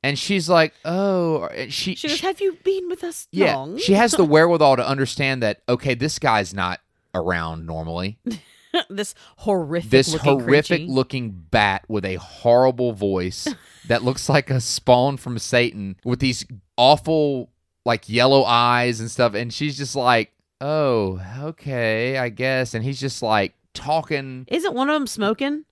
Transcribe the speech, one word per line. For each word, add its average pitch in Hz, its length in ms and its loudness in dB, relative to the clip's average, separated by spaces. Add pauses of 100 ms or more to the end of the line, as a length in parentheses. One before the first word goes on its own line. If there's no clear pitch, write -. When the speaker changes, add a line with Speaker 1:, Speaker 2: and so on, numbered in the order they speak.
Speaker 1:
And 139 160 -4
she's 185 300 -2
like, 165 240 4 (100)
"Oh," 170 640 -2 (100)
and - 160 -10
she, - 240 -6
Speaker 2:
She - 140 -8
goes, 294 80 -2
Speaker 1:
she 330 100 -6
Speaker 2:
"Have 381 140 -4
you 392 240 -2
been 381 240 -2
with 359 160 -8
us - 280 -10
Speaker 1:
Yeah, 180 240 2
Speaker 2:
long?" 143 200 -10
Speaker 1:
she - 160 0
has 214 200 4
the 190 120 4
Speaker 2:
<laughs> 151 100 4
Speaker 1:
wherewithal 156 420 6
to 120 120 -2
understand 135 540 -2
that, 104 260 -2
okay, 127 240 0
this 117 260 -4
guy's 104 360 0
not 90 260 -4 (340)
around 82 520 -4
normally. 82 580 -8
Speaker 2:
<laughs> 240 60 -6 (420)
<laughs> 359 160 -4
This 202 260 -8 (240)
horrific 170 520 -4
Speaker 1:
This 135 220 6
Speaker 2:
looking 143 280 2
Speaker 1:
horrific 151 400 4
Speaker 2:
creature. 165 120 -8
Speaker 1:
looking 131 380 -2 (200)
bat 101 380 4
with 101 160 -2
a 95 120 -4
horrible 123 760 2
voice 95 560 -2 (200)
Speaker 2:
<laughs> - 200 -20
Speaker 1:
that 117 160 2
looks 131 240 -2
like 143 220 2
a 127 100 0
spawn 127 560 2
from 120 220 -10
Satan 104 680 -2
with 123 160 -4
these 131 240 -2 (320)
awful, 143 720 2 (340)
like, 117 240 -2
yellow 127 360 4
eyes 120 560 2
and 113 100 -8
stuff. 117 240 0
And 117 180 -6
she's 147 240 -6
just 139 200 -8
like, 123 360 2 (280)
"Oh, 127 600 0 (200)
okay, 127 760 -2
I 123 100 -2
guess." 127 460 -2
And 113 100 -4
he's 131 160 -6
just, 135 220 -6
like, 107 320 0 (200)
talking. 139 720 -4
Speaker 2:
Isn't 339 260 -2
one 262 140 -2
of 302 80 0
'em 285 100 -2
smoking? 269 640 -4